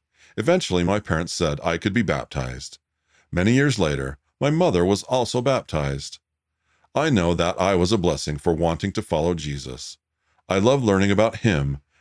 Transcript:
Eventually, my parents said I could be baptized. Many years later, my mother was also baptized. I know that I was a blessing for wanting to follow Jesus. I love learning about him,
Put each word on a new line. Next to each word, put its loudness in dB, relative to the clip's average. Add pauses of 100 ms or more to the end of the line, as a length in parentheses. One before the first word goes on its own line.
(360)
Eventually, 0
my 2
parents -4
said -2
I -2
could -4
be 2
baptized. -6 (520)
Many 2
years 2
later, -2 (240)
my 0
mother 2
was 2
also -2
baptized. -4 (720)
I 0
know 4
that 0
I 2
was 2
a 4
blessing -2
for 0
wanting -2
to -4
follow -2
Jesus. -10 (520)
I 2
love 4
learning 4
about 2
him, 0 (220)